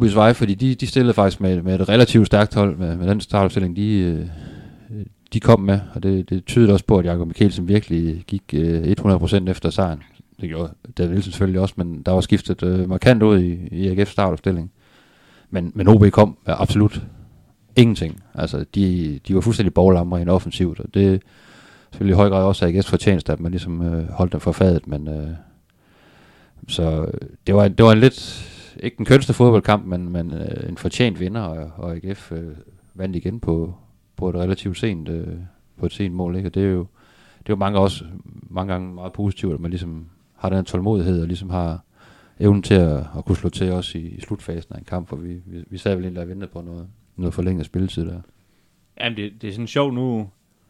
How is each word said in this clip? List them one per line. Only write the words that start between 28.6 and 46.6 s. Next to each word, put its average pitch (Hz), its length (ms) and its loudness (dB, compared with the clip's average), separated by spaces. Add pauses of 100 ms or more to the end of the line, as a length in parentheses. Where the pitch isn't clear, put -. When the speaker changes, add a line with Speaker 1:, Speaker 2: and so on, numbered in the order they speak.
Speaker 1:
ikke - 140 -8
den 113 100 -6
kønneste 135 260 6
fodboldkamp, 110 540 4
men, 90 220 -6
men, 85 260 -6
øh, 78 340 -8
en 87 80 -10
fortjent 104 440 -2
vinder, 95 200 -4
og, 80 360 -10
og 85 160 -8
A 85 60 -8
G 92 180 -10
F, - 160 -18
øh, 82 100 -10 (520)
vandt 92 220 -6
igen 95 240 -6
på, 82 340 -4 (420)
på 92 120 -4
et 87 60 -2
relativt 90 440 -4
sent, 85 300 -6
øh, 82 180 -8 (520)
på 87 80 -4
et 87 60 -6
sent 95 220 -6
mål, 90 220 -4
ikke? 98 120 -6
Og 85 60 -8
det 95 80 0
er 98 80 2
jo, 90 160 -2 (520)
det - 100 -12
er 107 40 -2
jo 104 40 -2
mange 98 220 -2
også, 95 260 0 (460)
mange 92 220 -6
gange 92 220 -6
meget 90 180 -14
positivt, 98 420 -4
at 69 60 -6
man 85 100 -6
ligesom 85 360 -10 (300)
har - 120 -6
den 92 160 0
tålmodighed, 92 560 -2
og 82 60 -2
ligesom 90 240 -8
har 87 340 -4 (560)
evnen 101 220 4
til 107 120 2
at, 82 240 4 (200)
at - 60 -10
kunne 92 120 0
slå 87 140 -4
til 92 220 -4
også 90 260 -6
i, - 20 -10
i 82 200 -14
slutfasen 85 540 -12
af - 40 -16
en - 60 -18
kamp, 90 240 -8
for - 80 -10
vi, 85 160 -12 (140)
vi, 87 240 -16
vi 92 80 -14
sad 98 160 -2
vel 92 100 -4
egentlig 87 180 -10
og 85 60 -12
ventede 92 240 -14
på 87 80 -14